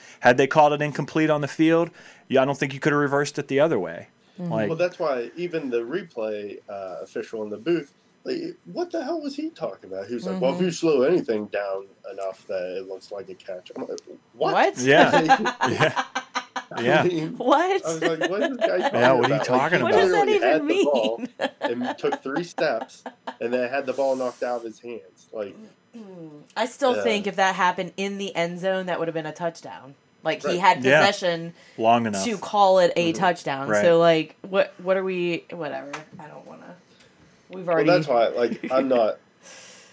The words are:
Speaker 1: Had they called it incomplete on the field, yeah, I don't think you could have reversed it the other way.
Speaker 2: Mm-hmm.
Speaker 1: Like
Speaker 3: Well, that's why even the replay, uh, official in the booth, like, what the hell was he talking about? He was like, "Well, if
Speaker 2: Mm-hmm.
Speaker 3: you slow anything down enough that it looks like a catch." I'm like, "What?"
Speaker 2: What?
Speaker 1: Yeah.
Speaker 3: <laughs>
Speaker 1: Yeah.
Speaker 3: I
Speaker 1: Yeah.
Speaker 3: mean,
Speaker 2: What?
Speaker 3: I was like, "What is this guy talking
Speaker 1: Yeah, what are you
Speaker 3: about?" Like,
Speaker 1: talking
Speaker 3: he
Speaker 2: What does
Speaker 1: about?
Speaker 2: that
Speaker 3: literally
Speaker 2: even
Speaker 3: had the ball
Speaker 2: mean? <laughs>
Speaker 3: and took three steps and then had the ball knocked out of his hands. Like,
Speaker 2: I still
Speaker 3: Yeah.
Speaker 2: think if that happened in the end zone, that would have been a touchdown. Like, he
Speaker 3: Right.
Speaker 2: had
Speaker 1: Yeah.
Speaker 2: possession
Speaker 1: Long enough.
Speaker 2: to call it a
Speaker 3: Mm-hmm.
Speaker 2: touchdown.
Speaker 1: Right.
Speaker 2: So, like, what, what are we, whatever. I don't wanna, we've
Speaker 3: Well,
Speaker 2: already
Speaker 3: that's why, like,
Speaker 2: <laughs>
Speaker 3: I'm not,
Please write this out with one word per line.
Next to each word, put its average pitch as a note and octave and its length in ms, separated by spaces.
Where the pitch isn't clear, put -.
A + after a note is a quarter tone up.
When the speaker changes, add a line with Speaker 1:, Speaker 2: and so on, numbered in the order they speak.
Speaker 1:
Had B2+ 160
they C#3 100
called D3 260
it D3 80
incomplete D3+ 480
on D3 120
the C#3+ 60
field, E3 440
yeah, C3 140
I C3 40
don't C#3 120
think C#3 160
you C#3 60
could D3+ 120
have D3 100
reversed C#3+ 380
it C#3+ 80
the C3+ 120
other D3 200
way. F2 280
Speaker 2:
Mm-hmm. F3 120
Speaker 1:
Like A2 180
Speaker 3:
Well, D#3+ 80
that's F3 220
why B2+ 360
even D#3+ 340
the A#2+ 120
replay, A2 760
uh, F#2+ 320
official A2 420
in G#2+ 60
the G#2 80
booth, D#3+ 360
like, - 120
what C#4+ 260
the E4 120
hell D#4 180
was D4 140
he D#4 140
talking G2 420
about? G2 160
He A#2+ 60
was A2+ 120
like, F#2+ 160
"Well, C3 100
if C3+ 60
Speaker 2:
Mm-hmm. F#3 80
Speaker 3:
you F3 60
slow D#3+ 320
anything B2 440
down G2 380
enough G2 360
that F#2 300
it F#2+ 120
looks F#2+ 240
like F#2+ 160
a F#2 40
catch." - 420
I'm C3 80
like, - 140
"What?" D3+ 200
Speaker 2:
What? A#3 260
Speaker 1:
Yeah. D#3+ 840
Speaker 3:
<laughs> - 80
Speaker 1:
Yeah. D#3 340
Speaker 3:
I A#2+ 120
Speaker 1:
Yeah. C#3 200
Speaker 3:
mean, E3 340
Speaker 2:
What? D#4 460
Speaker 3:
I E3 100
was D#3+ 80
like, D#4+ 280
"What F#3+ 140
is C#4 140
this - 100
guy F3+ 100
talking F#3 220
Speaker 1:
Yeah, B2 140
what A#2+ 120
are - 40
you C#3+ 60
Speaker 3:
about?" C#3+ 40
Like, - 80
Speaker 1:
talking C3+ 320
Speaker 3:
he C3+ 40
Speaker 2:
What - 100
does F#4+ 180
Speaker 1:
about? G4+ 160
Speaker 2:
that - 0
Speaker 3:
literally G#4+ 80
Speaker 2:
even F4+ 140
Speaker 3:
had D4 180
the F4 160
ball B3 340
Speaker 2:
mean? A#3 120
<laughs> B3 260
Speaker 3:
and C#4+ 100
took - 240
three C#3 220
steps D#3 600
and A#2+ 120
then B2 160
had C3+ 160
the B2+ 80
ball C3+ 240
knocked B2+ 260
out B2 140
of A#2 60
his A2 160
hands. - 540
Like, G#2 220
Speaker 2:
I A3 100
still B3 300
Speaker 3:
Yeah. G#3 60
Speaker 2:
think G#3 220
if F#3 120
that F#3+ 180
happened F3+ 420
in G3 220
the G3 160
end E3+ 240
zone, F#3+ 280
that F3 120
would D#3+ 80
have D#3+ 80
been D#3+ 100
a D3+ 80
touchdown. C#3 640
Like, D#3 180
he - 80
Speaker 3:
Right. F3+ 100
Speaker 2:
had F#3+ 240
Speaker 1:
Yeah. C3+ 160
Speaker 2:
possession F3 540
Speaker 1:
Long A#2 280
enough. G2+ 200
Speaker 2:
to A3+ 120
call F#3+ 420
it F3 180
a E3+ 160
Speaker 3:
Mm-hmm. E3+ 60
Speaker 2:
touchdown. D#3 500
Speaker 1:
Right. G#2 140
Speaker 2:
So, E3+ 140
like, E3 380
what, F#3+ 260
what F#3+ 140
are F#3+ 60
we, F3 480
whatever. C#3+ 400
I D3+ 80
don't D3 180
wanna, D#3 300
we've F#3 160
Speaker 3:
Well, E3+ 80
Speaker 2:
already D#3+ 160
Speaker 3:
that's E3+ 180
why, A#2 200
like, A#2 380
Speaker 2:
<laughs> A#2 60
Speaker 3:
I'm C3 180
not, A#2 280